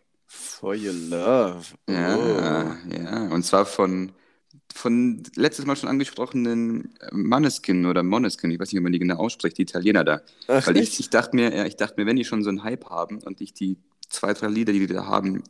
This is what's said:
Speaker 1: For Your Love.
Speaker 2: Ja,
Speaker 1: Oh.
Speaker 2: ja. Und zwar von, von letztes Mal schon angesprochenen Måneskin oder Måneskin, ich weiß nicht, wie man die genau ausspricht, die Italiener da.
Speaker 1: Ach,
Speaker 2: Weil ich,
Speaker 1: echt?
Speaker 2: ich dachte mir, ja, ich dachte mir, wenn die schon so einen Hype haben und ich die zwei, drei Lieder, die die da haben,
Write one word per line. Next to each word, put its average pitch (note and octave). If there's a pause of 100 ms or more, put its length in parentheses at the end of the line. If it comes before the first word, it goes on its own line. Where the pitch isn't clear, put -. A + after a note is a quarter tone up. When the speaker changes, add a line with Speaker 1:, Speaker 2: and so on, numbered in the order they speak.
(280)
Speaker 1:
For -
Your G#2
Love. F2 (260)
Speaker 2:
Ja, F2+
Speaker 1:
Oh. E2
Speaker 2:
ja. F#2+
Und E2+
zwar G2
von, F#2 (640)
von A#2+ (120)
letztes C#3+
Mal C#3
schon -
angesprochenen A#2 (180)
Måneskin G2+
oder F2+
Måneskin, F#2+
ich E2+
weiß F#2+
nicht, F#2+
wie F2
man F2
die F2
genau F2+
ausspricht, F#2
die F#2+
Italiener F#2
da. D2+ (260)
Speaker 1:
Ach, B2+
Speaker 2:
Weil A#2+
ich, A3
Speaker 1:
echt? -
Speaker 2:
ich -
dachte A#2+
mir, A#2+
ja, G2
ich -
dachte -
mir, G#2
wenn A#2
die A#2+
schon G#2+
so G#2
einen G2+
Hype G#2+
haben E2+
und F#2+
ich G2+
die F#2+ (320)
zwei, G2+
drei G#2+
Lieder, A2
die G2
die F#2+
da F#2+
haben, G2